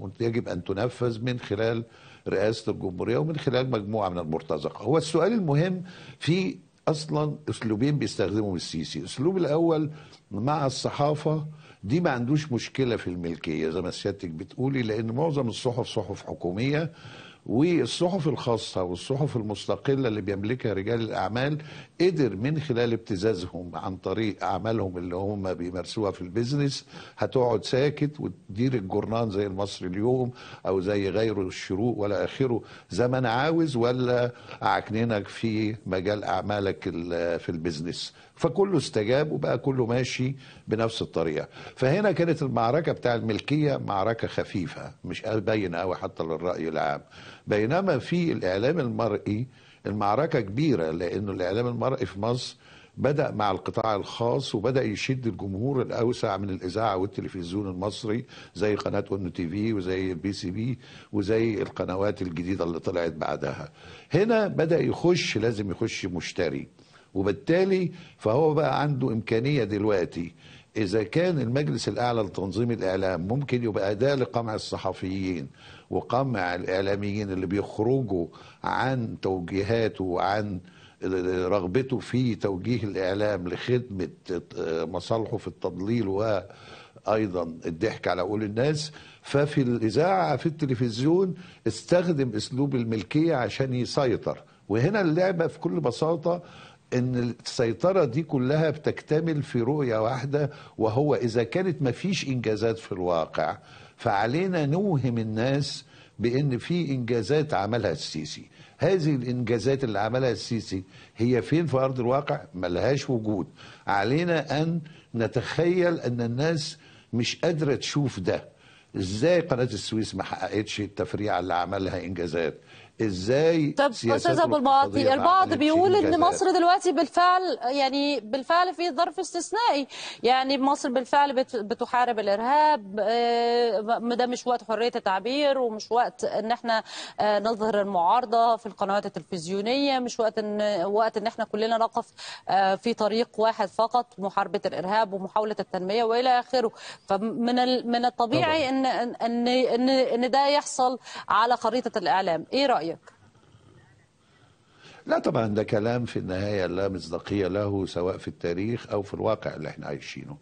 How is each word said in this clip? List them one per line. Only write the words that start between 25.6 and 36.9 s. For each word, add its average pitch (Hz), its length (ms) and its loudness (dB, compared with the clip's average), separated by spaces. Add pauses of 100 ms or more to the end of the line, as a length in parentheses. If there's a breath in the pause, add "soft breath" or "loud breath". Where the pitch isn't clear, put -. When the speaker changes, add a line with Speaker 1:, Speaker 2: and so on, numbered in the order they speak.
Speaker 1:
في 92 120 -6
البيزنس 123 640 -2 (320 loud breath)
هتقعد 117 460 2
ساكت 147 560 0
وتدير 107 540 -2
الجورنان 107 560 -2
زي 101 160 0
المصري 95 420 -4
اليوم 120 420 0 (360 loud breath)
أو 95 140 2
زي 98 280 0
غيره 104 340 0
الشروق 101 560 -2
ولا 101 260 0
آخره 120 380 0 (280 loud breath)
زي 117 180 2
ما 127 100 0
أنا 123 120 0
عاوز، 151 460 2
ولا 123 560 2 (300 loud breath)
أعكننك 104 640 0
في 110 480 -2 (100)
مجال 98 380 0
أعمالك 95 640 -2
ال-، 85 520 -2